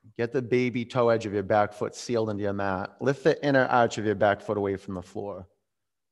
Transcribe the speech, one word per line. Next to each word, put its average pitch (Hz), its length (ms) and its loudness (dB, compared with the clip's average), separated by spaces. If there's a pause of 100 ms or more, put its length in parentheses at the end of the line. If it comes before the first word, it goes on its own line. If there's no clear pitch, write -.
(180)
Get 117 140 -4
the 127 100 -2
baby 123 420 0
toe 120 240 0
edge 113 160 2
of 101 80 -4
your 101 100 -2
back 104 300 2
foot 113 220 -6
sealed 113 340 -2
into 101 140 -6
your 101 100 -2
mat. 98 480 -4
Lift 135 240 -2
the 156 180 2
inner 135 240 4
arch 117 300 2
of 107 80 -6
your 104 120 0
back 101 260 2
foot 104 160 -4
away 98 180 -2
from 95 180 -12
the 90 80 -8
floor. 98 440 -12 (640)